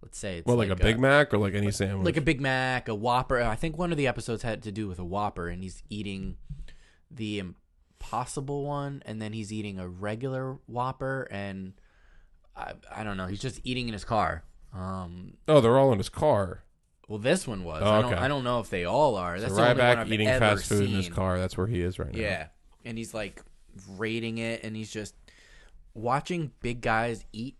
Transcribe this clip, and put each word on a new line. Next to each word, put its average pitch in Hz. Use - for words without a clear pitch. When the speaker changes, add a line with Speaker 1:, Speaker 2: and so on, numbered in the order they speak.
Speaker 1:
let's -
say 92
it's 82
Speaker 2:
Well, 120
like 107
Speaker 1:
like 92
Speaker 2:
a -
Big 110
Speaker 1:
a, 120
Speaker 2:
Mac 143
or, 104
like, 101
any 101
Speaker 1:
like, 101
Speaker 2:
sandwich? 98
Speaker 1:
like 156
a 160
Big 139
Mac, 131
a 117
Whopper. 123
I 113
think 160
one 175
of 160
the 143
episodes 117
had 110
to 107
do 107
with 90
a 90
Whopper, 92
and 87
he's 92
eating 98
the 107
Impossible 127
one, 143
and 110
then 110
he's 107
eating 104
a 92
regular 127
Whopper, 131
and 95
I, -
I 110
don't 101
know. 95
He's 98
just 127
eating 127
in 117
his 101
car. 85
Um, 92
Speaker 2:
Oh, 151
they're 117
all 135
in 104
his 92
car. 101
Speaker 1:
well, 104
this 139
one 98
was. 78
Speaker 2:
Oh, 104
Speaker 1:
I 107
don't, 120
Speaker 2:
okay. 95
Speaker 1:
I 131
don't 143
know 123
if 104
they 90
all 120
are. 90
Speaker 2:
So 98
Speaker 1:
That's 104
the 104
only 123
one 123
Speaker 2:
Ryback 123
Speaker 1:
I've 110
Speaker 2:
eating 107
Speaker 1:
ever 131
Speaker 2:
fast 95
food 101
in 98
his 95
Speaker 1:
seen. 85
Speaker 2:
car. 92
That's 92
where 92
he 107
is 90
right 82
now. -
Speaker 1:
Yeah, 92
and 117
he's, 113
like, 104
rating 113
it, 117
and 110
he's 110
just 107
watching 139
big 123
guys 113
eat. 120